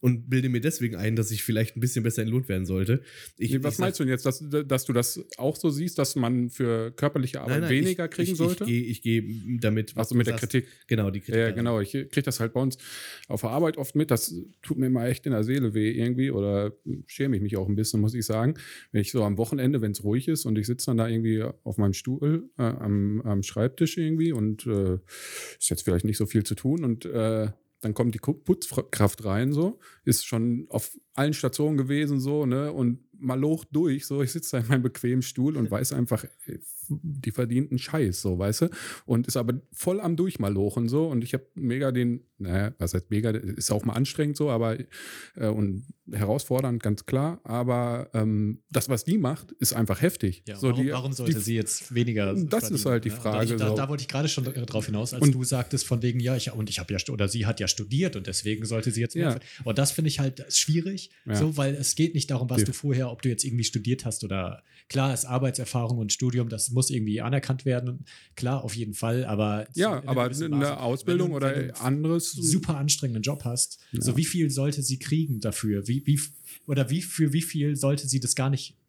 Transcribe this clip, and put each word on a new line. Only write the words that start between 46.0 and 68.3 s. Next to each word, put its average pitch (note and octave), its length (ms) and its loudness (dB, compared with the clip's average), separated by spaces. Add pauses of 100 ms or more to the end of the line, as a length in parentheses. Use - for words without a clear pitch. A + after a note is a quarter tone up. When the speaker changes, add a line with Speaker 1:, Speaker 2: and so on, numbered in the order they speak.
Speaker 2:
herausfordernd, A#2+ 720 0
ganz G#2+ 240 -2
klar, D3 380 0
aber, A#2+ 720 -2
ähm, G#2+ 560 2
das, A2 180 0
was A#2+ 160 0
die F#3+ 140 2
macht, C#3+ 340 -2
ist - 200 0
einfach A2 300 2
heftig. A2 460 0
Speaker 3:
Ja, G2+ 80 -12
Speaker 2:
So, B2 140 2
Speaker 3:
warum, B2+ 140 2
Speaker 2:
die, C#3 80 0
Speaker 3:
warum C3 200 -2
sollte B2 220 0
Speaker 2:
die A2 60 -2
Speaker 3:
sie A2 140 0
jetzt - 400 -2
weniger G#2+ 400 2
Speaker 2:
Das G3 360 0
ist B2 120 0
Speaker 3:
verdienen, - 100 -2
Speaker 2:
halt A#2 120 2
die A2+ 60 0
Speaker 3:
ne? G#2 40 -6
Und A#2+ 80 -10
Speaker 2:
Frage, G#2+ 220 2 (100)
Speaker 3:
ich, - 60 0
da, G#2+ 80 2
Speaker 2:
so. G#2+ 80 2
Speaker 3:
da C3+ 120 0
wollte C#3+ 140 -2
ich C3+ 60 -10
gerade D3 200 0
schon C#3 160 -2
dr-, B2 220 -6
drauf A2 200 -2
hinaus, A2 280 -2
als B2+ 80 0
Speaker 2:
Und C#3+ 120 8
Speaker 3:
du B2+ 100 -2
sagtest B2 420 -2
von B2 160 0
wegen, B2 180 0
ja, B2+ 160 0
ich, A#2+ 160 -4
und G#2+ 180 -4
ich - 100 -4
hab F2 100 -8
ja G2 80 0
stu-, - 140 -4
oder G#2 160 2
sie G#2+ 180 0
hat A2 140 0
ja F#2+ 80 -2
studiert C3 480 0
und F#2+ 100 -8
deswegen A2 380 -2
sollte A2+ 260 -2
sie A2+ 100 -2
jetzt A#2 140 -2
mehr E3+ 120 0
Speaker 2:
Ja. C#3+ 60 4
Speaker 3:
verdienen. - 180 -6 (140)
Und A2 140 0
das C#3+ 140 4
finde D#3 160 2
ich C#3+ 100 -2
halt C3+ 340 -2
schwierig, E3+ 580 0 (160)
Speaker 2:
Ja. G#2+ 100 0
Speaker 3:
so, D3+ 200 4
weil C#3 180 2
es C#3+ 200 -2
geht E3 200 2
nicht C#3+ 160 0
darum, B2+ 200 0
was B2+ 80 2
Speaker 2:
Def- G#2 80 4
Speaker 3:
du A#2 60 -2
vorher, C3 380 0
ob A#2+ 120 -12
du C3 60 2
jetzt A#2 160 0
irgendwie A#2+ 200 0
studiert A2+ 400 -2
hast A2+ 200 -6
oder, F#2+ 380 -4 (260)
klar, C3+ 260 2
ist - 100 -2
Arbeitserfahrung B2 760 0
und G#2+ 140 0
Studium, B2 360 0
das A2 220 -4
muss B2+ 200 2
irgendwie G#2+ 300 0
anerkannt C3 440 -2
werden. B2 400 -2 (320)